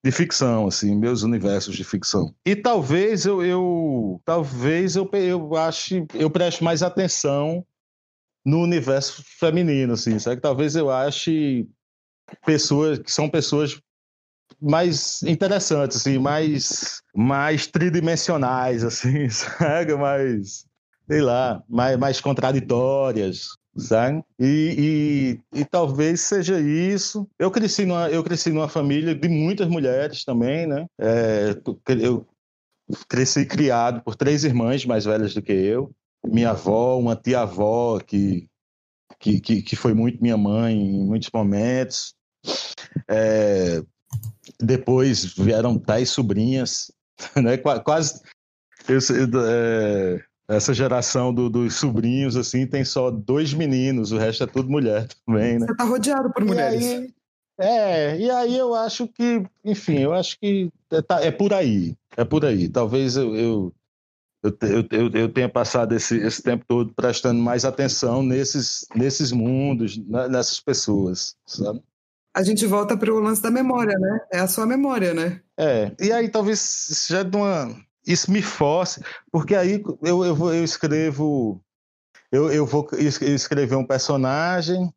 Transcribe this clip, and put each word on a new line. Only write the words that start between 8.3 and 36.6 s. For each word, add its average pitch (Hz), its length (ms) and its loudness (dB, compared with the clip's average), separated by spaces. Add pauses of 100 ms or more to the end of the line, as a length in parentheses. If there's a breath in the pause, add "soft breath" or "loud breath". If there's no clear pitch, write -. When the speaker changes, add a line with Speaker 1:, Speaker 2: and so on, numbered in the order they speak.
Speaker 1:
no 156 160 4
universo 139 600 0 (180)
feminino, 156 540 2
assim, 110 260 0
sabe? 123 200 -4
Talvez 143 380 0
eu 151 120 2
ache 135 760 0 (800)
pessoas 151 540 2
que - 120 -10
são 151 160 0
pessoas 147 540 -2 (800)
mais 156 600 2
interessantes, 160 760 0
assim, 135 220 0
mais, 147 840 -2 (120)
mais 139 540 2
tridimensionais, 151 1160 0
assim, 127 420 0
<laughs> - 20 0
sabe? 156 680 -2
Mais, 135 680 -2 (460)
sei 151 120 2
lá, 123 460 0
mais, 123 300 2
mais 131 240 0
contraditórias, 127 1300 0 (280)
sabe? 127 460 0 (160)
E, 147 1000 2 (140)
e, 147 80 -4
e - 40 2
talvez 156 560 0
seja 185 380 0
isso. 185 680 0 (100)
Eu 185 140 0
cresci 214 340 0
numa, 170 240 0
eu 160 140 0
cresci 165 260 -2
numa 156 180 0
família 151 460 0
de 147 160 -2
muitas 170 380 0
mulheres 147 580 -2
também, 135 400 0
né? 156 220 -4 (120)
É, 110 560 2 (460)
eu 123 240 0 (840)
cresci 131 380 0
criado 120 560 0
por 107 140 -8
três 143 280 0
irmãs 123 400 2
mais 113 220 0
velhas 107 300 0
do 104 80 -2
que - 100 -4
eu. 104 380 0 (340)
Minha 117 240 2
avó, 113 480 2